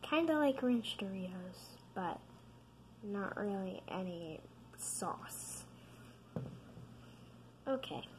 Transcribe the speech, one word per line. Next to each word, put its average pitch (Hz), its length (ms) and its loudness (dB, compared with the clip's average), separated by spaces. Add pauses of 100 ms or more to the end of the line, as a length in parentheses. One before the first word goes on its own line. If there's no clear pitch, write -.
kinda 320 360 6
like 277 240 8
ranch 247 380 6
Doritos, 185 800 -4 (180)
but 180 240 0 (840)
not 202 360 -2
really 196 500 0
any 170 540 -2 (360)
sauce. - 840 -4 (2000)
Okay, 262 380 0 (160)